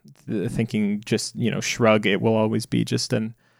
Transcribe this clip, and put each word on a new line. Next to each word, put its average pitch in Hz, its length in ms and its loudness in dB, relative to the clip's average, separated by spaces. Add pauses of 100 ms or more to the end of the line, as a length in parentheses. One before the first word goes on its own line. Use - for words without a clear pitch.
(280)
the 113 220 -2
thinking 107 560 -2
just, - 300 -2
you 113 140 0
know, 95 120 -4
shrug, 110 440 2
it 98 160 2
will 113 140 2
always 110 300 0
be 117 200 0
just 120 280 -2
an 113 200 -2 (260)